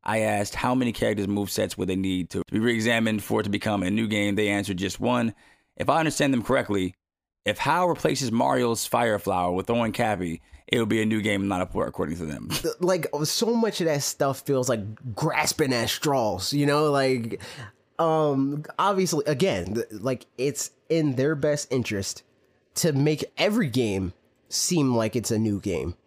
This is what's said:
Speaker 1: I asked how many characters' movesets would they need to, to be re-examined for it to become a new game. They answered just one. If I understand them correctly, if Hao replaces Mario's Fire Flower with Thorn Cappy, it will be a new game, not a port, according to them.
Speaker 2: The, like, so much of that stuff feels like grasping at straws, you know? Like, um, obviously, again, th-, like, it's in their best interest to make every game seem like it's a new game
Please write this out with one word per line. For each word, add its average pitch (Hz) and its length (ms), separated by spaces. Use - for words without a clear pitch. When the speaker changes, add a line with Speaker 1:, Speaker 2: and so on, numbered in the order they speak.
Speaker 1:
I 110 160
asked 104 360
how 127 200
many 123 180
characters' 104 340
movesets 101 500
would 92 120
they 92 60
need 92 360
to, 95 160
to - 60
be 107 60
re-examined 113 640
for 110 180
it - 20
to 101 60
become 101 340
a 90 80
new 110 160
game. 104 280
They 104 140
answered 98 280
just 95 220
one. 117 340
If - 140
I 151 100
understand 147 340
them 117 100
correctly, 104 520
if 104 120
Hao 175 300
replaces 139 440
Mario's 123 540
Fire 117 340
Flower 90 320
with 95 160
Thorn 117 240
Cappy, 92 500
it - 100
will 117 80
be 110 160
a 107 40
new 107 160
game, 98 260
not 92 140
a 92 40
port, - 240
according 85 280
to 85 80
them. 73 220
Speaker 2:
The, - 320
like, 180 280
so 220 300
much 226 280
of 165 60
that 143 160
stuff - 380
feels 131 280
like 110 460
grasping 151 580
at 113 160
straws, 110 640
you 143 120
know? 147 260
Like, 131 500
um, 151 680
obviously, 185 480
again, 131 500
th-, 117 160
like, 110 340
it's 139 340
in 151 260
their 143 200
best 147 360
interest 107 520
to 160 180
make 147 320
every 202 300
game 104 460
seem 139 460
like 110 200
it's 113 160
a 107 80
new 104 200
game 82 360